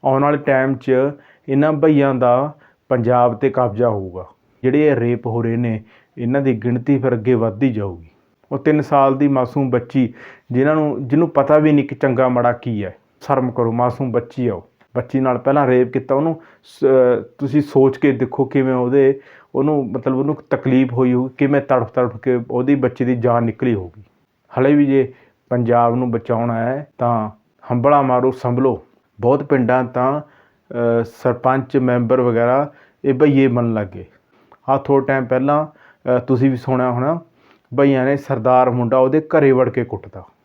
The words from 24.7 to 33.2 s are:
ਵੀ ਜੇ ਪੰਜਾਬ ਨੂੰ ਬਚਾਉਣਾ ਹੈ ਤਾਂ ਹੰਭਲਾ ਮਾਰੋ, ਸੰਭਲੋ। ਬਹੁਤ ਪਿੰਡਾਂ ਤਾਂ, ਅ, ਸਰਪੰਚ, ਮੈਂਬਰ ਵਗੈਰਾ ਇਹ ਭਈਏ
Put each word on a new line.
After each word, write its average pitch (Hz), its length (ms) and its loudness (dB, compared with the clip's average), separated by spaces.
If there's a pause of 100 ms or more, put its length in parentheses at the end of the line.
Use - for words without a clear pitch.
ਵੀ 147 100 4
ਜੇ 135 280 0 (360)
ਪੰਜਾਬ 120 460 2
ਨੂੰ 123 160 -2
ਬਚਾਉਣਾ 117 480 -4
ਹੈ 131 280 -6 (100)
ਤਾਂ 117 320 -2 (420)
ਹੰਭਲਾ 139 300 2
ਮਾਰੋ, 127 300 2
ਸੰਭਲੋ। 127 520 -2 (360)
ਬਹੁਤ 127 240 0
ਪਿੰਡਾਂ 127 400 0
ਤਾਂ, 127 380 -2
ਅ, 117 840 -4
ਸਰਪੰਚ, 127 720 -2
ਮੈਂਬਰ 127 440 0
ਵਗੈਰਾ 123 500 0 (340)
ਇਹ 139 80 2
ਭਈਏ 135 340 4